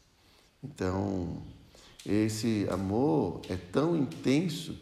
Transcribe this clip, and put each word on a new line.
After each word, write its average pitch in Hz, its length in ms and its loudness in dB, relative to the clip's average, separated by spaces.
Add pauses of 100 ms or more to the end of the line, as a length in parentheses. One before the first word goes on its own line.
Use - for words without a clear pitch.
(640)
Então, 95 800 -2 (600)
esse 107 680 2
amor 104 760 2
é 92 80 -4
tão 156 400 0
intenso, 151 880 0